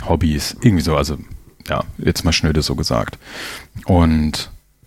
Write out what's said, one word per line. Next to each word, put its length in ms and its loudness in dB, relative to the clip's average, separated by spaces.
Hobbys, 520 0
irgendwie 220 4
so, 140 0
also, 220 0
ja, 140 -2
jetzt 260 -2
mal 80 2
schnöde 300 2
so 120 -4
gesagt. 440 -2
Und 640 4